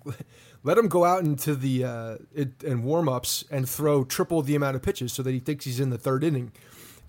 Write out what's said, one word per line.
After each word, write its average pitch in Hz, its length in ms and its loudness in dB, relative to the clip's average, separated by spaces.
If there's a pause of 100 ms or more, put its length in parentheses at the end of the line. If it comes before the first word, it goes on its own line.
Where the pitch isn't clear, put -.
(300)
<laughs> - 340 -20
let 160 140 2
him 233 100 6
go 175 160 4
out 180 220 4
into 147 300 0
the, 131 280 0
uh, 113 340 -8 (160)
it, 143 300 -6
in 127 200 -2
warm-ups 143 680 0
and 131 160 0
throw 147 380 2
triple 165 360 0
the 143 140 0
amount 139 220 0
of 127 40 -6
pitches 131 300 -2
so - 120 -4
that 131 80 -2
he 127 80 -2
thinks 143 260 -4
he's 127 160 -2
in 131 80 0
the 120 80 -2
third 135 260 0
inning. 131 300 0 (560)